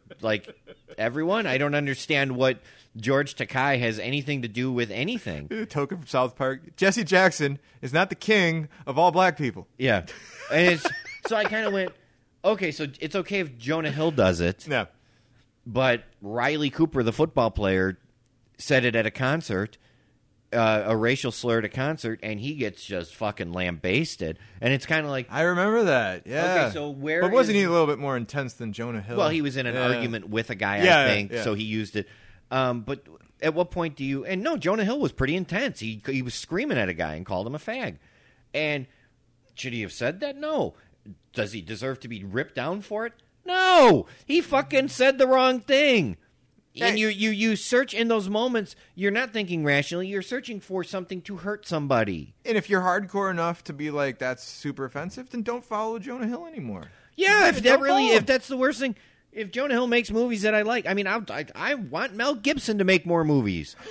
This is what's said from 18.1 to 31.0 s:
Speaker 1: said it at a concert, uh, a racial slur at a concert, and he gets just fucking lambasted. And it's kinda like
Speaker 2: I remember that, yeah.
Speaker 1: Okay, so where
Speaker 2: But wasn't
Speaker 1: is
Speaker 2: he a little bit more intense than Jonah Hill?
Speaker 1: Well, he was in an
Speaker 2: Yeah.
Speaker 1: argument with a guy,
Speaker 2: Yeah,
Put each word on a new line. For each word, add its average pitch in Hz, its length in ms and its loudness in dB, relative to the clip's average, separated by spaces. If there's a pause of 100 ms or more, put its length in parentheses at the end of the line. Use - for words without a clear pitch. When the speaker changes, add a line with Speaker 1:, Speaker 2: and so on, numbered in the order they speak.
Speaker 1:
said 131 280 2
it 117 120 2
at 110 100 2
a 110 40 0
concert, 127 640 -2 (760)
uh, 110 340 2
a 113 100 2
racial 120 340 0
slur 117 280 0
at 107 60 0
a 104 40 -4
concert, 131 540 -6
and 107 180 -6
he 143 140 -6
gets 110 300 -6
just 90 300 -8
fucking 101 380 -6
lambasted. 90 840 -2 (220)
And 120 120 0
it's 135 140 -2
kinda 156 220 -2
like 131 220 -6
Speaker 2:
I 139 120 -2
remember 190 420 2
that, 113 420 2
yeah. 165 380 2
Speaker 1:
Okay, 120 100 -2
so 147 160 -6
where 147 300 -4
Speaker 2:
But 180 100 2
wasn't 220 260 4
Speaker 1:
is 202 60 6
Speaker 2:
he 190 40 2
a 175 40 0
little 165 160 4
bit 147 140 0
more 139 160 -2
intense 127 380 -6
than 113 180 -8
Jonah 117 280 -8
Hill? 113 180 -8
Speaker 1:
Well, 151 100 4
he 160 140 0
was 135 140 -4
in 131 100 -2
an 120 80 -2
Speaker 2:
Yeah. 127 200 0
Speaker 1:
argument 117 340 -4
with 113 220 -2
a 120 60 -6
guy, 101 260 0
Speaker 2:
Yeah, 170 220 8